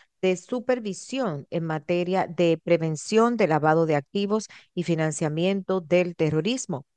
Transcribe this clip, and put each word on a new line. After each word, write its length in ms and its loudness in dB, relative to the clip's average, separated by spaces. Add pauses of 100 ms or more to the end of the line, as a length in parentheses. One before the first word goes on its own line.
(240)
de 140 2
supervisión 1120 -4
en 160 -4
materia 640 -2
de 360 2
prevención 720 2
de 100 2
lavado 380 4
de 120 2
activos 500 -2 (260)
y 100 -4
financiamiento 960 -2
del 340 2
terrorismo. 680 -2 (120)